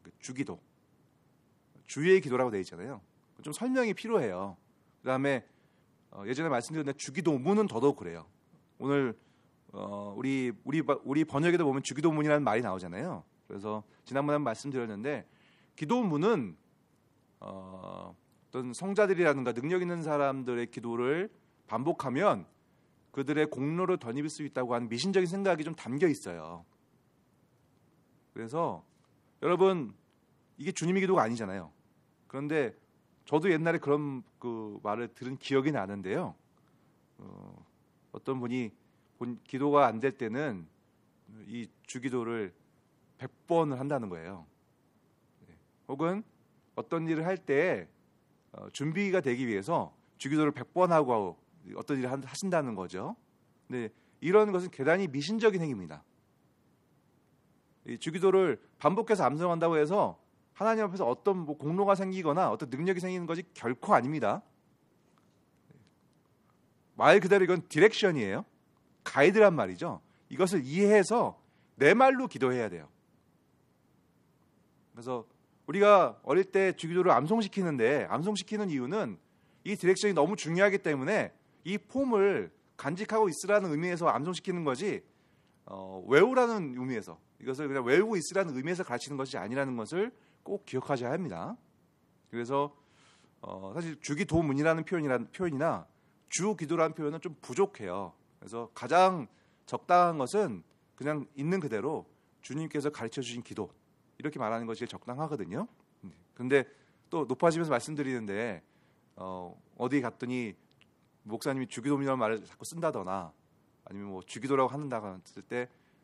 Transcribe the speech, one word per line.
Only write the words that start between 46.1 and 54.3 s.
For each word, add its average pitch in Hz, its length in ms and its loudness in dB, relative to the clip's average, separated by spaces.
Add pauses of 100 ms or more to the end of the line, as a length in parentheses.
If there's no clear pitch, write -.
어떤 160 320 -4
일을 160 180 0
할 185 120 0
때, 143 500 0 (640)
어, 50 160 -16
준비가 180 520 0
되기 127 260 0
위해서 107 480 -2 (220)
주기도를 151 340 0
백 123 220 -10
번 180 180 4
하고 120 460 2 (380)
어떤 139 220 -4
일을 127 140 -2
한-, 135 120 -6
하신다는 147 520 -2
거죠. 95 400 -8 (520)
근데 120 260 -8 (280)
이런 208 300 6